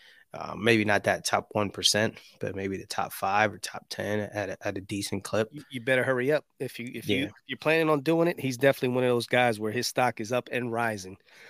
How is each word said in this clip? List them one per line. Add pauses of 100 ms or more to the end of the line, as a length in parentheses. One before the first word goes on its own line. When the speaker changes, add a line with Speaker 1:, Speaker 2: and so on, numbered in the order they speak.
(340)
Speaker 1:
Uh,
maybe
not
that
top
one
percent, (220)
but
maybe
the
top
five
or
top
ten
at
a,
at
a
decent
clip.
Speaker 2:
You,
you
better
hurry
up. (140)
If
you,
if
you,
Speaker 1:
Yeah.
Speaker 2:
if (160)
you're
planning
on
doing
it,
he's
definitely
one
of
those
guys
where
his
stock
is
up
and
rising. (320)